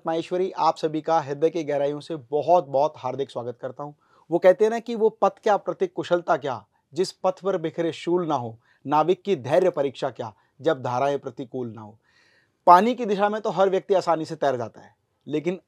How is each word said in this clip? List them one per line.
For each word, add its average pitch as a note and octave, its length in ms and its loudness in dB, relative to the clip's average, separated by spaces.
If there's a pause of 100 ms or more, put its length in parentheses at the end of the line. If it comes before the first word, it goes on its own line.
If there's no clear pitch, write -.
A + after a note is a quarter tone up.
माहेश्वरी, F3+ 440 -4
आप D#3+ 260 0
सभी D#3 240 -4
का D#3+ 180 0
हृदय C#3+ 300 -2
की E3 140 -4
गहराइयों C#3+ 360 -2
से D#3+ 160 -10
बहुत D3 520 0
बहुत C#3 300 0
हार्दिक C3 340 -6
स्वागत A#2+ 300 -8
करता C3 220 -12
हूं। D3 100 -14 (380)
वो E3 80 2
कहते F#3 260 6
हैं A3 60 0
ना A#3 80 -4
कि A#3 160 -8
वो G#3+ 140 2
पथ G3+ 220 2 (120)
क्या G#3 140 4
प्रतीक F#3 380 -4
कुशलता F3 420 0
क्या, B2+ 280 -8 (280)
जिस F3+ 180 -2
पथ - 200 -2
पर F#3 260 -4
बिखरे E3 340 -4
शूल F3 360 -2
ना D3+ 80 0
हो, A#2 240 -8 (280)
नाविक D#3 340 2
की G3 140 -2
धैर्य D#3 340 2
परीक्षा C#3+ 400 -2
क्या, A#2 240 -10 (280)
जब C3+ 220 -2
धाराएं C3+ 360 -2
प्रतिकूल B2+ 560 -10
ना A2 60 -16
हो। G#2+ 180 -20 (680)
पानी G3 280 8
की B3 100 -4
दिशा G3+ 240 0
में G#3+ 120 -4
तो A3+ 80 -4
हर F#3+ 200 2
व्यक्ति F#3 240 0
आसानी E3 320 2
से D#3+ 100 -10
तैर C#3 200 0
जाता A#2 260 -10
है, - 140 -20 (320)
लेकिन D3+ 400 -4